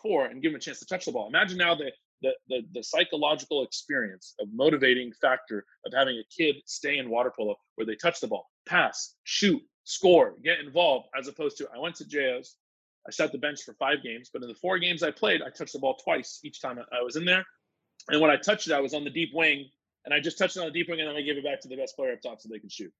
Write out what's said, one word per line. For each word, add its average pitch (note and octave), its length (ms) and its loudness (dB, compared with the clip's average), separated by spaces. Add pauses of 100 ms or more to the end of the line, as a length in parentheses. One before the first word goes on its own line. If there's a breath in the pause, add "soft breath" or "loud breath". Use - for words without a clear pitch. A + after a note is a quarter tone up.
four D#3 240 2
and A#2+ 140 -10
give D#3 120 0
them C#3 40 -6
a - 60 -10
chance C#3+ 160 -10
to - 80 -18
touch F3+ 180 -6
the C#3+ 80 -4
ball, A2 160 -4
imagine F3+ 300 2
now E3+ 160 4
the, D3 180 -4 (300)
the, C3 100 2 (160)
the, B2 140 -2 (100)
the A#2+ 100 -8
psychological D3+ 840 0
experience A2 760 -6
of G#2+ 100 -6
motivating B2+ 600 4
factor B2+ 540 0 (180)
of G#2 100 -12
having C3 220 2
a A2 80 -12 (100)
kid D3 300 2
stay C#3+ 320 -4
in B2+ 140 -4
water A#2+ 260 2
polo G#2+ 180 -2 (200)
where A2+ 120 -4
they A2 100 -4
touch - 220 0
the - 80 -6
ball, G#2 200 -6 (200)
pass, - 480 0 (100)
shoot, - 360 2 (240)
score, D#3+ 500 6 (100)
get E3 140 2
involved, D3 480 2 (120)
as C3 100 -8
opposed C#3+ 280 -6
to, C3+ 180 -8
I A#2+ 40 -12
went E3+ 180 -8
to D3 100 -16
J C#3 320 0
Os, - 180 -14 (500)
I A2 40 -14
sat D#3 220 0
the C3+ 60 -8
bench D3 240 -4
for A#2 120 -18
five C#3 280 0
games, A#2+ 300 -10
but B2+ 100 -8
in B2 60 -10
the A2+ 60 -14
four F3+ 240 -2
games F3 240 0
I D#3 80 2
played, F3+ 320 2
I C3+ 60 -8
touched - 240 -10
the C#3+ 60 -8
ball C3 240 0
twice - 420 -2
each - 160 -14
time B2 180 -6 (140)
I B2 100 -2
was B2 140 -4
in E3 80 -4
there. F#3 200 2 (640)
And D3+ 120 4
when D#3 100 8
I C#3 60 6
touched - 300 0
it, D#3+ 60 0
I C#3+ 80 4
was C#3 140 -2
on D3 100 -4
the C#3 60 -6
deep D#3 220 -4
wing, C#3+ 340 2 (380)
and C#3+ 100 -2
I D3 60 4
just D#3 180 -6
touched F#3 180 0
it F#3 40 -8
on E3 60 -4
the D3 60 -6
deep E3+ 160 -2
wing, E3 120 -4
and D#3 80 -2
then D3 80 -6
I D3 60 -4
gave C#3+ 140 -2
it C#3 80 -6
back C#3 160 -2
to B2+ 80 -18
the C3 80 -10
best C3 200 -6
player C3 160 -2
up A2+ 100 -10
top A#2 180 -10
so A2+ 100 -20
they G#2+ 80 -12
could G2+ 140 -16
shoot. F#2 280 -12